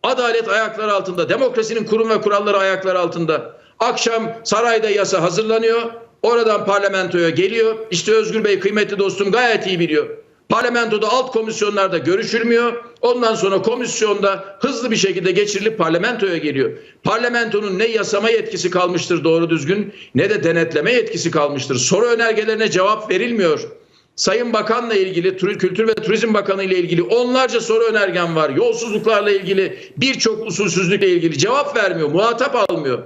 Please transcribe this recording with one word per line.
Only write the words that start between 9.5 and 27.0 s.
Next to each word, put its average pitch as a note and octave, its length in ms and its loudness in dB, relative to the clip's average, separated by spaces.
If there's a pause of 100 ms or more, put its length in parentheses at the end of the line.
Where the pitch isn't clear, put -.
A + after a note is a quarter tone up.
iyi F#3 120 -2
biliyor. D3+ 300 0 (400)
Parlamentoda A3 600 0
alt B3 220 0
komisyonlarda G#3 680 -2
görüşülmüyor. A3+ 760 0 (280)
Ondan A#3 340 2
sonra G3 260 0
komisyonda G#3 1000 -2
hızlı B3 320 -2
bir A3 40 0
şekilde F#3 360 0
geçirilip G#3 460 0
parlamentoya F#3 600 0
geliyor. C3+ 340 -2 (320)
Parlamentonun G#3+ 760 -2
ne A3 60 2
yasama G#3+ 440 0
yetkisi F#3+ 400 -2
kalmıştır F3 540 0
doğru E3 260 2
düzgün, E3 440 -2 (220)
ne F3 140 2
de G#3 140 -2
denetleme E3 500 2
yetkisi F3 380 0
kalmıştır. C#3+ 440 0
Soru F3+ 300 2
önergelerine A3 680 0
cevap G3 400 0
verilmiyor. F#3+ 480 0 (560)
Sayın A3+ 380 0
Bakan'la A3 400 0
ilgili, F#3 440 0
Tür-, G3 220 -2
Kültür F#3 280 0
ve A3 80 2
Turizm A3 380 0
Bakanı G3 300 0
ile F#3 140 0
ilgili E3+ 260 0